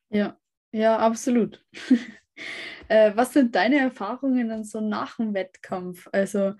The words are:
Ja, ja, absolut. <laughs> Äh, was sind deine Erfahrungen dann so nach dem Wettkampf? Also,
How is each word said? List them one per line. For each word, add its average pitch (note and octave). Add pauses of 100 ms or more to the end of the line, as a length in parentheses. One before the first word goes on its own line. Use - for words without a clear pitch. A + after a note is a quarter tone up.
Ja, G#3 (360)
ja, A3
absolut. A3+
<laughs> - (640)
Äh, G#3+
was B3
sind B3+
deine A#3
Erfahrungen B3+
dann A3
so G#3+
nach G#3+
dem A3
Wettkampf? F#3
Also, G3